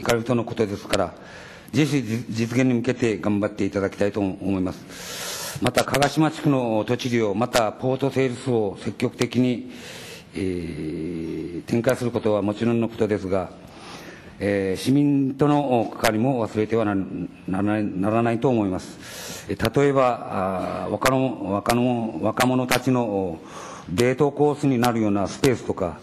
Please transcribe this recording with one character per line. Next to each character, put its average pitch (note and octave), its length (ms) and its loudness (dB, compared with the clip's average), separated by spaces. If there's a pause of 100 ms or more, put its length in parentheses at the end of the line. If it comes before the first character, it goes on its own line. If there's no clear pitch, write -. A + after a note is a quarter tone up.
か B2 80 4
れ A#2+ 60 4
る A2 60 -4
と B2 120 2
の A#2 80 0
こ - 100 -8
と A2+ 140 2
で G2+ 80 -4
す - 100 -10
か G#2 120 0
ら、 F2 160 0 (580)
ぜ C#3+ 120 4
ひ C#3 160 2 (300)
実 A2+ 280 0
現 C3 100 6
に B2+ 60 4
向 A#2 80 2
け B2 120 0
て A2+ 240 0
頑 G2+ 220 2
張 G#2 80 2
っ - 20 -12
て - 140 -4
い G2 60 0
た G2+ 100 -2
だ G2 100 2
き - 60 -10
た G2+ 100 2
い G2+ 60 0
と G#2+ 80 -2
思 G2 400 0
い - 20 0
ま F2+ 100 -2
す。 - 880 -10
ま B2 120 2
た、 B2 100 4
鹿 - 200 0
児 C#3+ 80 4
島 D#3 200 2
地 - 100 -8
区 D3+ 100 2
の A#2 360 2
土 B2 100 0
地 B2 140 -4
利 A#2+ 60 2
用、 G#2+ 180 2
ま A#2 140 0
た A#2 240 2
ポ C3 220 -2
ー - 20 0
ト C3 160 0
セ C3+ 140 2
ー - 20 0
ル A#2+ 80 -6
ス - 140 -8
を G#2+ 300 0
積 G#2+ 120 -6
極 - 240 -2
的 B2 240 0
に、 B2 320 0 (640)
え - 20 -6
ー、 E2 1200 -6
展 A#2 200 0
開 B2+ 140 2
す - 80 -4
る A#2 80 -2
こ A2+ 80 -2
と G#2+ 120 2
は G#2 80 2
も G#2 140 0
ち A#2 100 -4
ろ A#2 80 2
ん A#2 80 2
の A2 80 0
こ - 80 -14
と A2 120 0
で G#2 100 0
す F#2 100 -6
が、 F2+ 220 -2 (880)
え G2 380 0
ー、 - 20 -8
市 B2+ 120 2
民 C#3 420 4
と D3 140 4
の C3+ 440 2
関 - 80 -10
わ A#2+ 120 4
り G#2+ 80 0
も B2 260 2
忘 - 120 -4
れ G#2+ 100 2
て A2+ 80 0
は A2+ 80 2
な-、 G#2 100 0
な - 640 -4
ら G2 60 0
な G#2+ 160 2
い、 G#2+ 40 0
な G2 260 0
ら A2+ 120 2
な A#2 80 2
い A#2 80 0
と C3+ 100 2
思 A#2 180 4
い F#2+ 40 0
ま F#2 80 -2
す。 - 720 -14
え F#2+ 80 -4
ー、 C#3+ 240 2
例 C#3+ 80 6
え C#3+ 40 4
ば、 F#2+ 920 0
あ - 40 -4
ー、 F#2 40 -4
若 A#2 180 2
者、 C3 420 0
若 G2+ 220 2
者、 A#2 480 0
若 A2 240 2
者 B2+ 220 2
た B2+ 100 2
ち B2+ 140 2
の G2 480 0 (480)
デ A#2+ 240 4
ー - 20 -6
ト C#3+ 160 2
コ D3 220 4
ー C#3+ 80 -8
ス D3 80 2
に C3 100 4
な A#2+ 140 4
る A2+ 80 0
よ A2 80 2
う - 20 2
な G2+ 160 2
ス - 140 -8
ペ C3+ 140 4
ー - 20 0
ス - 80 -8
と G#2 100 -4
か E2+ 280 -4